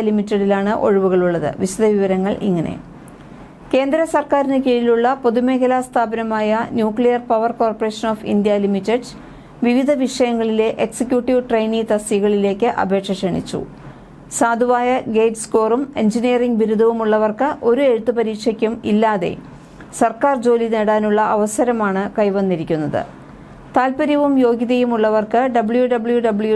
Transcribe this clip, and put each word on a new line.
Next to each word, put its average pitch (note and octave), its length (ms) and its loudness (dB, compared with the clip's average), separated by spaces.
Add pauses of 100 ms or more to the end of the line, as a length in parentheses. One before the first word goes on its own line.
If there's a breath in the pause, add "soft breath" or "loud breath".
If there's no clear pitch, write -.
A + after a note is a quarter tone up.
ലിമിറ്റഡിലാണ് G3+ 640 0 (140)
ഒഴിവുകളുള്ളത്. F3+ 600 2 (140)
വിശദവിവരങ്ങൾ G3 720 0 (160)
ഇങ്ങനെ. E3+ 240 -2 (1000 loud breath)
കേന്ദ്ര C#4 260 2 (160)
സർക്കാരിന് C#4 500 0
കീഴിലുള്ള A#3+ 480 2 (100)
പൊതുമേഖലാ B3 640 2
സ്ഥാപനമായ A3 800 -2 (140)
Nuclear A#3+ 480 0
Power A3+ 220 0 (100)
Corporation A3 520 -2
of G#3+ 200 -10
India G#3 320 2
Limited G3+ 400 -2 (640 loud breath)
വിവിധ B3+ 220 2 (140)
വിഷയങ്ങളിലെ A3+ 680 0 (180)
എക്സിക്യൂട്ടീവ് B3 540 0 (100)
ട്രെയിനി A3+ 300 0 (120)
തസ്തികകളിലേക്ക് G#3 760 0 (140)
അപേക്ഷ F#3+ 260 -2 (120)
ക്ഷണിച്ചു. E3+ 400 -4 (760 loud breath)
സാധുവായ B3 600 2 (160)
ഗേറ്റ് A3 300 2
സ്കോറും A3+ 360 2 (220)
എഞ്ചിനീയറിംഗ് A#3+ 600 2
ബിരുദവുമുള്ളവർക്ക് G#3+ 840 2 (220)
ഒരു C4 180 2
എഴുത്തു A3+ 300 0
പരീക്ഷയ്ക്കും A3 560 -2 (180)
ഇല്ലാതെ G#3 400 0 (680 loud breath)
സർക്കാർ A#3+ 360 2 (100)
ജോലി A#3 280 2
നേടാനുള്ള G#3+ 460 2 (140)
അവസരമാണ് G#3+ 680 0 (120)
കൈവന്നിരിക്കുന്നത്. F3 840 0 (760)
താൽപ്പര്യവും C#4+ 580 2 (100)
യോഗ്യതയുമുള്ളവർക്ക് A#3 960 2 (140)
ഡബ്ല്യു A#3 360 2
ഡബ്ല്യു A#3+ 340 0
ഡബ്ല്യു G#3+ 300 0